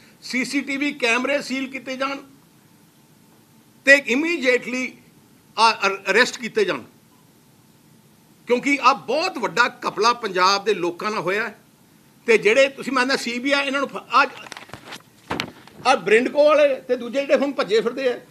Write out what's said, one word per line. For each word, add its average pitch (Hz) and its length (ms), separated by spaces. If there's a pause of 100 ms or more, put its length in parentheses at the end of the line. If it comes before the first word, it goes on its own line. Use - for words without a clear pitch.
(220)
ਸੀ 247 240
ਸੀ 269 160
ਟੀ 269 160
ਵੀ 285 140
ਕੈਮਰੇ 254 500
ਸੀਲ 262 300
ਕੀਤੇ 262 260
ਜਾਣ 277 200 (1700)
ਤੇ 277 220
ਇਮੀਡੀਏਟਲੀ 254 920 (600)
ਆ 220 140 (160)
ਅਰ-, 196 240
ਅਰੈਸਟ 240 280
ਕੀਤੇ 220 260
ਜਾਣ, 147 160 (1700)
ਕਿਉਂਕਿ 262 340
ਆ 262 120
ਬਹੁਤ 311 440
ਵੱਡਾ 233 420 (100)
ਘਪਲਾ 226 240
ਪੰਜਾਬ 196 500
ਦੇ 208 100
ਲੋਕਾਂ 175 380
ਨਾਲ 220 80
ਹੋਇਆ 196 280
ਹੈ। 214 120 (640)
ਤੇ 226 120
ਜਿਹੜੇ 233 320
ਤੁਸੀਂ 247 240
ਮੰਨਦੇ 254 240
ਸੀ 233 220
ਬੀ 269 120
ਆਈ 277 160
ਇਹਨਾਂ 269 120
ਨੂੰ 254 100
ਫ-, 233 340
ਅੱਜ - 60 (1600)
ਆ 269 80
ਬ੍ਰਿੰਡਕੋ 233 500
ਵਾਲੇ 294 300
ਤੇ 247 200
ਦੂਜੇ 240 260
ਜਿਹੜੇ 277 140
ਹੁਣ 269 160
ਭੱਜੇ 220 300
ਫਿਰਦੇ 254 280
ਆ, 233 100 (120)